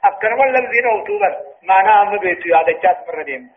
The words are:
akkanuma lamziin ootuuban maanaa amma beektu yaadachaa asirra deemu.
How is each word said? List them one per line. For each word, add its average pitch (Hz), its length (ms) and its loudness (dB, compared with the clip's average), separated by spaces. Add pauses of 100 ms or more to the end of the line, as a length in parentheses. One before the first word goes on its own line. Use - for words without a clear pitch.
akkanuma 233 420 0
lamziin 247 420 0
ootuuban 202 460 -2 (340)
maanaa 196 340 4
amma 202 180 0
beektu 175 280 -4
yaadachaa 165 440 2
asirra 156 340 -6
deemu. 127 320 -12